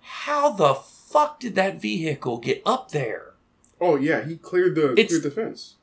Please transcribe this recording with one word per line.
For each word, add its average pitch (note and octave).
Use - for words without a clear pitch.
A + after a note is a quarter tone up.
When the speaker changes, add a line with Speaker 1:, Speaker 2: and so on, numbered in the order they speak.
Speaker 1:
"How D4
the D#3+
fuck -
did G#3+
that F#3
vehicle D#3+
get -
up B3
there?" A#2+
Speaker 2:
Oh, E3+
yeah, C#3
he E3
cleared F3+
the, D3
Speaker 1:
It's G#3+
Speaker 2:
cleared D#3+
the D3
fence. -